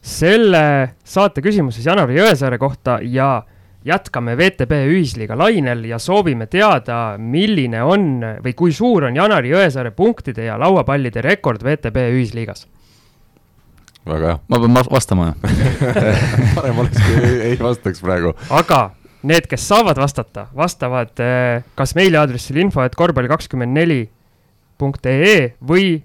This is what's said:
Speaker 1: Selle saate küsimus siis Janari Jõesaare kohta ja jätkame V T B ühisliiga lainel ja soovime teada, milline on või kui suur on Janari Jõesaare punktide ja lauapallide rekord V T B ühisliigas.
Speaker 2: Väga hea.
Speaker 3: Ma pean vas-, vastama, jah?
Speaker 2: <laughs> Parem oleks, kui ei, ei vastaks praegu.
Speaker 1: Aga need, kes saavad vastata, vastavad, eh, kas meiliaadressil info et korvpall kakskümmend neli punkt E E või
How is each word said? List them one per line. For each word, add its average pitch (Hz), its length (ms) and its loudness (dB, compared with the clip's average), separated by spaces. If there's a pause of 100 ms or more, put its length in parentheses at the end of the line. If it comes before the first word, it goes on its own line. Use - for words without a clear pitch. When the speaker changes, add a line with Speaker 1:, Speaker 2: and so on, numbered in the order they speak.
Speaker 1:
Selle 156 960 2
saate 190 400 -2
küsimus 165 320 0
siis 113 140 -6
Janari 160 280 2
Jõesaare 135 440 2
kohta 127 420 -2
ja 127 380 -2 (460)
jätkame 139 500 -4
V 180 140 4
T - 160 -4
B 151 100 0 (100)
ühisliiga 120 500 -2
lainel 139 500 0
ja 117 120 -8
soovime 165 520 -2
teada, 120 680 0
milline 131 640 0
on 185 240 2 (360)
või 127 140 -4
kui 170 180 2
suur 208 320 2
on 120 80 -4
Janari 160 360 2
Jõesaare 135 440 0
punktide 143 520 -2
ja 107 120 -6
lauapallide 135 640 0
rekord 131 400 -2
V 143 180 0
T 113 100 -6
B 123 220 -2
ühisliigas. 113 520 -4 (1400)
Speaker 2:
Väga 80 240 -2
hea. 82 160 -4
Speaker 3:
Ma 120 160 2
pean 120 140 4
vas-, 127 140 -2
vastama, 92 400 0
jah? - 60 -8 (640)
Speaker 2:
<laughs> - 580 2
Parem 127 260 -2
oleks, - 200 0
kui 98 240 2
ei, 123 120 2 (120)
ei 123 80 -2
vastaks 113 440 -4
praegu. 87 300 0 (220)
Speaker 1:
Aga 160 260 2 (460)
need, - 240 2
kes 127 160 -6
saavad 202 320 4
vastata, 123 560 -4
vastavad, 127 640 -4
eh, 123 440 0 (120)
kas 135 240 -4
meiliaadressil 151 640 0
info 151 240 0
et - 80 -6
korvpall 127 360 0
kakskümmend 127 440 -4
neli 151 300 0 (720)
punkt 139 300 -4
E 135 80 0 (140)
E 196 80 6 (200)
või 170 460 2